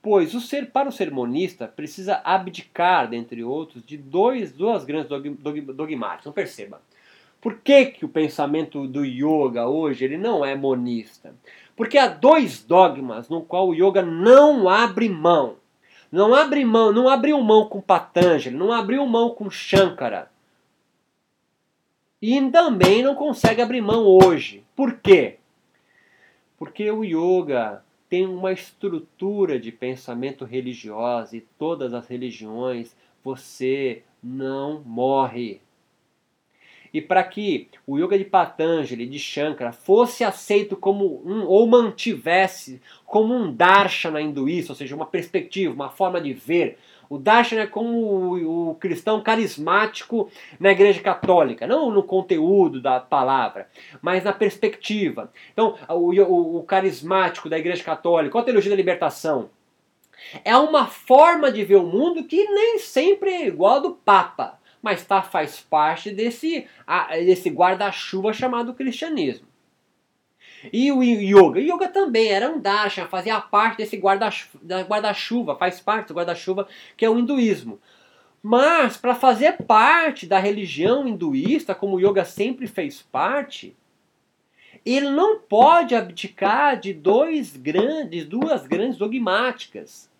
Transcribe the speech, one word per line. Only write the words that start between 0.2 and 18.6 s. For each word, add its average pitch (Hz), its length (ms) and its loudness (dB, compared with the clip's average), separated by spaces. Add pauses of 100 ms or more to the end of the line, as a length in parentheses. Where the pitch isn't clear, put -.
o 240 60 -6
ser, 277 300 -8
para 277 180 0
o - 40 -8
ser 180 180 -6
monista, 135 580 -6
precisa 185 560 -8
abdicar, 180 840 -2
dentre 117 360 -10
outros, 135 400 -10
de 147 120 -18
dois, 180 540 -2
duas 170 340 -4
grandes 143 240 -8
dogm-, 147 300 -10
dogm-, 147 340 -10
dogmáticas. 135 500 -10
Então 147 100 -18
perceba, 104 480 -12 (600)
por 214 200 -8
que 277 260 6
que - 180 -12
o 147 40 -10
pensamento 147 800 -4
do 139 160 -6
yoga 131 640 -2
hoje 147 360 -2
ele 135 120 -4
não 190 280 -2
é 139 120 -4
monista? 123 760 -6 (420)
Porque 226 220 0
há 262 100 6
dois 269 560 4
dogmas 135 640 2
no 165 140 -8
qual 180 260 -2
o 170 60 -2
yoga 185 280 2
não 226 680 6
abre 214 400 2
mão. 160 480 2 (540)
Não 208 240 4
abre 285 300 4
mão, 226 260 4
não 240 160 2
abriu 277 360 2
mão 214 260 4
com 196 140 -12
Patanjali, 165 720 0
não 190 160 -2